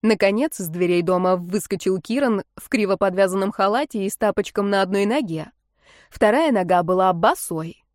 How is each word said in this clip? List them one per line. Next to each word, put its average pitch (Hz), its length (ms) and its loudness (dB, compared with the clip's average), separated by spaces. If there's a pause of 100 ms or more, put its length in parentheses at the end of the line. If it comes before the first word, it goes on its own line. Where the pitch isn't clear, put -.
Наконец, 220 560 0
из 185 80 -6
дверей 175 340 0
дома 180 360 0
выскочил 185 640 -4
Киран 233 440 -2 (120)
в - 140 -20
криво 196 280 0
подвязанном 190 540 0
халате 208 540 -2
и 196 40 -2
с - 80 -10
тапочком 202 520 -2
на 196 140 2
одной 196 220 0
ноге. 202 460 -4 (600)
Вторая 262 400 2
нога 180 320 2
была 185 300 2
босой. 170 720 -2 (120)